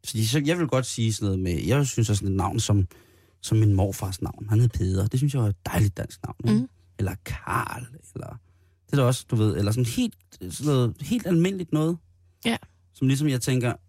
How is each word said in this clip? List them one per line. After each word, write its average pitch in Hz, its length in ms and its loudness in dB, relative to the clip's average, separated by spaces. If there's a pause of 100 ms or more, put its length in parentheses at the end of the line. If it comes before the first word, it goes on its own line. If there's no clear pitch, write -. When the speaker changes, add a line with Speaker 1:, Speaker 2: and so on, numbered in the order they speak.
Speaker 1:
Så, 110 240 -2
så 147 180 0
jeg 170 120 2
vil 165 80 2
godt 127 200 0
sige 110 260 -2
sådan 104 140 -4
noget 95 120 0
med, 87 280 -2
jeg 135 200 2
synes 113 240 0
også 101 100 2
sådan 95 120 -2
et 95 40 0
navn 95 240 0
som, 101 280 2 (540)
som 110 160 0
min 107 160 6
morfars 95 480 -2
navn. - 260 -8
Han 110 120 4
hed 120 80 4
Peder. 98 380 0
Det 127 140 0
synes 143 140 0
jeg 123 80 0
var 104 60 2
et - 180 -4
dejligt - 300 2
dansk - 300 -10
navn, - 180 -14
ikke? 113 140 4
Speaker 2:
Mhm. 254 100 -2 (300)
Speaker 1:
Eller 92 160 -2 (100)
Karl, - 640 -6 (280)
eller - 220 -12 (500)
det - 60 -4
er 143 40 2
da 139 60 4
også, 120 280 2
du 120 60 0
ved, 110 200 2
eller 101 160 0
sådan 123 120 0
helt, 220 300 -2 (360)
sådan 147 240 -2
noget 123 280 0
helt 185 240 -2
almindeligt 180 460 0
noget. 160 260 0 (460)
Speaker 2:
Ja. 226 120 0 (360)
Speaker 1:
Som 131 160 0
ligesom 135 200 2
jeg 127 120 0
tænker 123 320 0 (160)